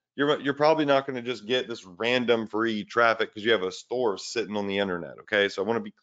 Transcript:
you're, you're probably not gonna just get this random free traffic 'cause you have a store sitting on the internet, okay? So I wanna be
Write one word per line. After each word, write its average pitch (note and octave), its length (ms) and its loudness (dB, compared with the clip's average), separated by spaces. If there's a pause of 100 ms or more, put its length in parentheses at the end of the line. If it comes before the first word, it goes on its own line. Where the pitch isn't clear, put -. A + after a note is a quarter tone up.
(160)
you're, C#3+ 240 2
you're C3+ 140 -2
probably D3+ 300 4
not C#3 220 4
gonna B2+ 160 -6
just A#2 240 -8
get B2+ 220 0
this A2+ 160 -10
random A2+ 640 0
free A2 340 -2
traffic A2+ 500 2
'cause G#2 120 -10
you A2+ 80 4
have G#2 100 2
a F#2 80 -2
store A2+ 480 -2
sitting G#2+ 380 -6
on G2+ 100 -2
the G2 120 -2
internet, F2 420 -4
okay? G2+ 280 2
So G2 140 -4
I G2 40 -4
wanna A#2 120 0
be G#2+ 240 -8